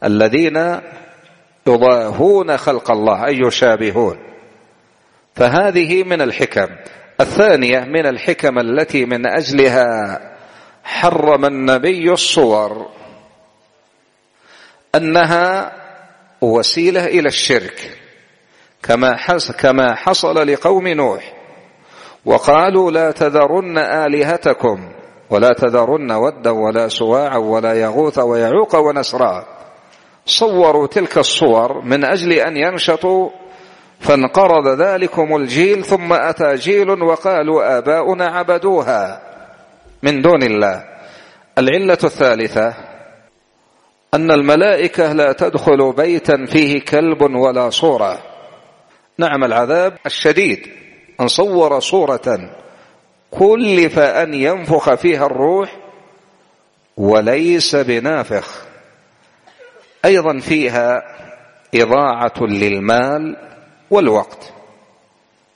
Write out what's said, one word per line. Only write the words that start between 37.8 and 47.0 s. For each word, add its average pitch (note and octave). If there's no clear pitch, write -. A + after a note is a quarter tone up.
عبدوها E3+
من C#3
دون D#3+
الله". G#2
العلة E3+
الثالثة A#2
أن D#3+
الملائكة D#3
لا D3
تدخل C#3+
بيتا D3
فيه C#3+
كلب D3+